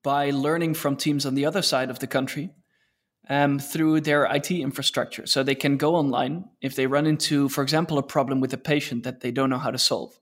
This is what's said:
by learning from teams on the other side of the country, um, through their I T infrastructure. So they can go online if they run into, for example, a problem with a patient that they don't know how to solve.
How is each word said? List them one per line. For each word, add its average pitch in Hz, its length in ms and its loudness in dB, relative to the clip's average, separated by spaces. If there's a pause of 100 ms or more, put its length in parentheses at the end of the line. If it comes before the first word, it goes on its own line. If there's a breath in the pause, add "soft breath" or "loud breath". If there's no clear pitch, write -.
by 143 280 2
learning 156 440 0
from 139 200 -2
teams 143 300 -2
on 135 100 -2
the 139 100 0
other 175 160 0
side 131 280 0
of 123 100 -10
the 131 80 -6
country, 135 440 -4 (760)
um, 143 300 2
through 156 420 2
their 147 280 2
I 139 100 2
T 180 220 -2
infrastructure. - 640 -4
So 139 180 2
they 139 120 2
can 139 220 2
go - 180 2
online 143 500 0 (160)
if 135 140 -6
they 131 120 2
run 143 180 2
into, 147 440 2
for 143 120 -2
example, 156 360 0
a 135 60 0
problem 131 360 0
with 131 140 0
a 123 40 -6
patient 143 460 -2
that 123 180 -8
they 123 100 -4
don't 135 180 0
know 127 80 0
how 127 140 -2
to 127 60 -6
solve. 92 440 -2